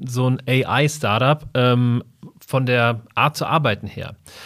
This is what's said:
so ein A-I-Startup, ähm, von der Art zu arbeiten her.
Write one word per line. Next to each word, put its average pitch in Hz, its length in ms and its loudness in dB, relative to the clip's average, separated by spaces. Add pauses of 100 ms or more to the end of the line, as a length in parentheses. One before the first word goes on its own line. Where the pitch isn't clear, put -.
so 127 240 -2
ein 127 160 -2
A-I-Startup, 131 1080 0
ähm, 123 480 2 (440)
von 131 180 -2
der 120 380 2 (120)
Art 147 220 2
zu 135 80 -6
arbeiten 123 420 0
her. 92 300 -12 (300)